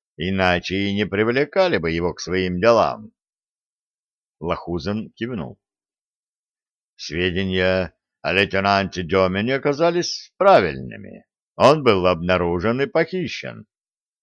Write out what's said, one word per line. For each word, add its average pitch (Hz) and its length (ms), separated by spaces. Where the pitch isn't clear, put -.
иначе 90 600
и 98 180
не 104 100
привлекали 123 720
бы 82 120
его 85 240
к - 60
своим 90 400
делам. 98 520
Лохузен 85 680
кивнул. 110 480
Сведения 92 960
о 78 100
лейтенанте 98 680
Демине 95 540
оказались 160 800
правильными. 69 920
Он 143 260
был 98 240
обнаружен 90 720
и 139 60
похищен, 147 800